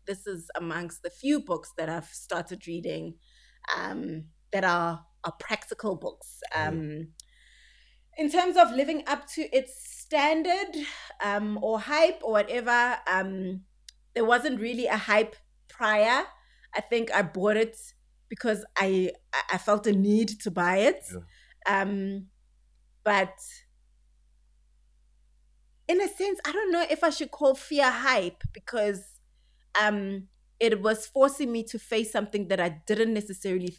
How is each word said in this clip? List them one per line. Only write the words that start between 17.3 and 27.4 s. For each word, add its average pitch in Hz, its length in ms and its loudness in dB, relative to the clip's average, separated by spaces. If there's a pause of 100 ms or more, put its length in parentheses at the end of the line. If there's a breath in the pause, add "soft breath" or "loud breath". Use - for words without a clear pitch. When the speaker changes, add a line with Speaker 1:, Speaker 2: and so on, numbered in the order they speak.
Speaker 1:
it 220 220 0 (500)
because 220 380 -4 (120)
I, 190 340 2 (220)
I, 135 80 -2 (120)
I 185 40 0
felt 208 300 0
a 208 60 4
need 208 340 4 (140)
to 202 100 -6
buy 180 280 2
it. 269 260 2 (600 soft breath)
Speaker 2:
Yeah. 196 160 2
Speaker 1:
Um, 196 440 -4 (800)
but 190 280 2 (2500)
in 359 140 4
a 392 60 0
sense, 392 380 -2
I 294 60 -2
don't 381 200 0
know 339 180 2
if 320 140 0
I 330 60 4
should 302 220 -4
call 269 240 4